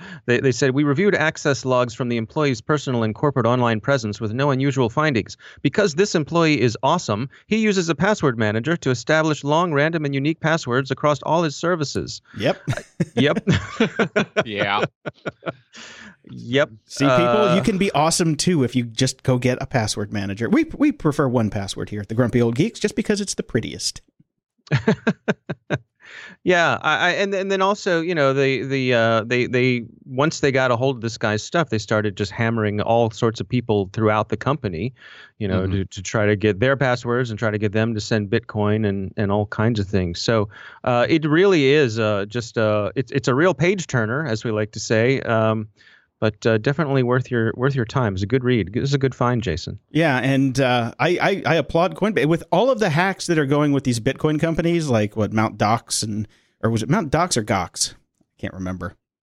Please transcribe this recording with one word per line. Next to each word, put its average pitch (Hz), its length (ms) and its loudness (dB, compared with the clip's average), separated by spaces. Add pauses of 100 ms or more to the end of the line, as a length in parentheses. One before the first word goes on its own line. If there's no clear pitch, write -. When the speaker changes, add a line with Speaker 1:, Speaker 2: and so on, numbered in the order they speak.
(260)
Speaker 1:
they, 120 140 4
they 135 120 2
said, 131 200 2
"We 147 120 0
reviewed 175 300 2
access 151 500 -2
logs 123 300 0
from 123 160 -4
the 117 80 0
employee's 127 420 -2
personal 135 420 -2
and 107 120 -2
corporate 135 320 0
online 117 340 2
presence 120 400 -2
with 110 140 -4
no 143 160 0
unusual 131 400 0
findings. 147 480 0 (240)
Because 165 320 2
this 196 200 0
employee 160 460 2
is 117 220 2
awesome, 135 480 0 (160)
he 214 100 0
uses 196 320 2
a 165 60 0
password 151 440 0
manager 117 380 0
to 135 140 -2
establish 156 540 0
long, 160 280 2
random, 151 320 0
and 139 100 -4
unique 143 260 -2
passwords 135 500 0
across 147 320 0
all 160 200 0
his 151 140 -2
services." 147 640 -4 (160)
Speaker 2:
Yep. 110 220 -2 (560)
Speaker 1:
Yep. 170 340 2 (480)
<laughs> - 480 -2
Speaker 3:
Yeah. 101 400 0 (1500)
Speaker 1:
Yep. 123 400 0 (140)
Speaker 2:
See, - 200 -4
people, 131 140 6
Speaker 1:
Uh, 120 380 4
Speaker 2:
you 196 60 2
can 202 160 2
be 196 140 2
awesome 156 440 2
too 170 260 2
if 120 140 0
you 120 80 0
just 123 380 -2
go 127 160 2
get 123 240 0
a 131 40 -8
password 107 460 -2
manager. 101 380 -4
We, 302 140 4 (120)
we 294 160 2
prefer 143 360 0
one 117 200 2
password 98 400 -6
here 104 140 -8
at - 80 -12
the 113 40 -6
Grumpy 120 280 2
Old 117 140 2
Geeks 196 220 0
just - 160 -2
because 208 280 0
it's - 140 -6
the - 60 -6
prettiest. - 600 -6 (680)
Speaker 1:
<laughs> 135 120 0 (1600)
Yeah, 170 360 2
I, 151 280 0
I, - 60 4
and, 196 200 -2
and 196 160 -4
then 190 100 0
also, 190 400 0
you 170 140 -4
know, 139 180 4
the, 135 300 0
the, 131 320 0
uh, 113 300 4
they, 123 240 0
they, 123 360 0 (200)
once 139 340 -2
they 143 140 2
got 131 180 2
a 120 60 4
hold 135 200 0
of 107 60 -10
this 113 160 -6
guy's 107 240 0
stuff, - 280 -2
they 110 80 0
started 107 380 0
just 104 140 -4
hammering 110 500 -2
all 117 300 2
sorts 113 300 -2
of - 80 -8
people 107 440 -2
throughout 107 360 0
the - 80 -2
company, 117 580 -4 (440)
you 104 100 -4
know, 92 140 0
Speaker 3:
Mm-hmm. 95 100 -2
Speaker 1:
to, 95 140 -2
to - 160 -14
try 104 240 0
to 104 100 4
get 98 240 0
their 131 160 2
passwords 123 540 0
and 104 80 -6
try 113 120 0
to 104 80 -4
get 101 140 -2
them 113 220 0
to 104 60 -4
send 104 300 -2
Bitcoin 107 580 0
and, 98 280 -4
and 101 160 0
all 104 140 0
kinds 110 340 0
of 92 80 -4
things. 92 320 -2
So, 107 280 0 (360)
uh, 120 240 2
it 160 160 2
really 160 480 4
is, 123 260 2
uh, 107 300 0
just, 117 280 -6
uh, 107 380 0
it's, 131 160 -4
it's - 160 -2
a 131 80 2
real 170 200 4
page 175 340 0
turner, 123 360 -2
as 113 200 -4
we 117 80 -4
like 107 200 -2
to 110 80 -12
say. 120 420 2
Um, 110 460 0 (500)
but, 107 280 -2
uh, 113 100 4
definitely 139 460 0
worth 123 280 0
your, 113 260 0
worth 131 180 0
your 127 100 0
time. 110 300 0
It's 95 80 -4
a 104 40 -2
good 127 160 0
read. 110 320 0
It's 139 200 0
a 139 40 0
good 131 160 0
find, 120 280 0
Jason. 95 360 -6 (120)
Speaker 2:
Yeah, 151 280 2
and, 135 400 0
uh, 123 400 0
I, 165 220 0
I, 180 240 0
I 151 120 2
applaud 165 380 0
Coinbase 180 320 0
with 160 240 0
all 220 200 4
of 233 80 0
the 208 100 2
hacks 180 380 0
that 165 120 2
are 147 60 2
going 147 280 2
with 135 120 0
these 120 160 0
Bitcoin 147 400 0
companies, 165 480 0
like 107 260 0
what, - 200 -2
Mount 107 240 0
Dox 113 440 0
and, 107 240 -4 (360)
or 113 80 0
was 113 120 0
it - 60 -6
Mount 160 220 0
Dox 170 260 0
or 110 80 -2
Gox? 95 480 -4
I - 480 -20
can't - 140 -10
remember. 90 420 -8 (260)